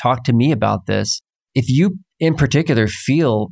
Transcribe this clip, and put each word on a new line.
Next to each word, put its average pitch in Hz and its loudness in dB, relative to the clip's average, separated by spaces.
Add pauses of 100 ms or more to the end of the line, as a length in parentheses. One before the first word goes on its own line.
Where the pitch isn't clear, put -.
talked 123 -2
to 123 2
me 127 2
about 104 -2
this, 101 -4 (340)
if 127 0
you 180 2 (220)
in 160 0
particular 147 2
feel 120 0